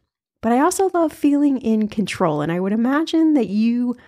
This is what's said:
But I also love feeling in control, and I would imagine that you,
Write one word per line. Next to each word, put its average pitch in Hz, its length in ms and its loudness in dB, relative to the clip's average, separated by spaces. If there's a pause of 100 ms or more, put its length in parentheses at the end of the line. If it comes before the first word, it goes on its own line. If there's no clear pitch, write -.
(400)
But 226 120 0
I 247 80 2
also 359 340 0
love 330 180 0
feeling 285 460 2
in 214 300 0
control, 165 520 -2
and 160 120 -2
I 180 80 -2
would 196 120 -2
imagine 302 640 0
that 226 140 0
you, 233 480 -2 (120)